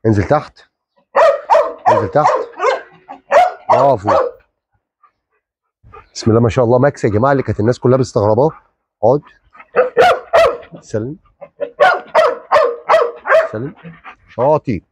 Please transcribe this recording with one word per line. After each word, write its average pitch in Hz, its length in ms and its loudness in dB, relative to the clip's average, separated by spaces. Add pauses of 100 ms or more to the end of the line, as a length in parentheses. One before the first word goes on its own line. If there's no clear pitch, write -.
انزل 101 180 2
تحت. - 360 -4 (1300)
انزل - 200 0
تحت. - 220 0 (1400)
برافو. 123 400 0 (2000)
بسم - 160 -4
الله 110 100 4
ما 120 80 0
شاء 123 160 0
الله، 120 140 2
ماكس 139 260 -2
يا 123 60 0
جماعه 110 220 0
اللي 135 100 -2
كانت - 180 -6
الناس 117 180 -2
كلها 127 200 2
مستغرباه. 120 520 0 (520)
اقعد. 131 200 2 (1600)
سلم. 120 380 -8 (2250)
سلم. 135 220 -10 (540)
شاطر. 131 520 -2 (120)